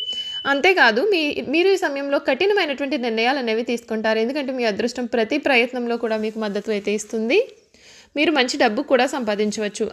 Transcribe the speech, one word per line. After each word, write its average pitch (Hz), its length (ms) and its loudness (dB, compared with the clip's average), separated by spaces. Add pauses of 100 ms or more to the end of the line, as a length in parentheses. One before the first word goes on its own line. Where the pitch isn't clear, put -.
(460)
అంతేకాదు 277 560 4 (100)
మీ, 330 80 2 (280)
మీరు 330 200 2
ఈ 381 80 4
సమయంలో 285 420 -2
కఠినమైనటువంటి 294 800 0
నిర్ణయాలు 233 400 0
అనేవి 226 240 -2
తీసుకుంటారు. 220 560 -2
ఎందుకంటే 262 340 -2
మీ 254 120 -2
అదృష్టం 233 420 -2
ప్రతి 233 320 0
ప్రయత్నంలో 240 580 0
కూడా 226 200 -2
మీకు 220 220 -4
మద్దతు 208 320 -4
అయితే 202 240 -2
ఇస్తుంది. 226 460 0 (760)
మీరు 311 160 2
మంచి 262 260 0
డబ్బు 247 240 2
కూడా 262 240 2
సంపాదించవచ్చు. 214 840 -2